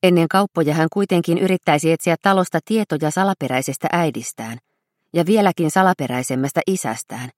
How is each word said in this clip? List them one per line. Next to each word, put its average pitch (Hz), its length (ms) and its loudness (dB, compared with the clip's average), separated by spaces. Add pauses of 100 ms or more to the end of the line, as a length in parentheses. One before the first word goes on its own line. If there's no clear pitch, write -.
Ennen 175 260 4
kauppoja 170 460 0
hän 160 180 2
kuitenkin 175 460 0
yrittäisi 165 540 0
etsiä 165 300 0
talosta 190 420 0
tietoja 160 460 -2
salaperäisestä 147 800 -2
äidistään 117 680 -4 (540)
ja 165 140 2
vieläkin 185 440 2
salaperäisemmästä 135 960 0
isästään 123 720 -6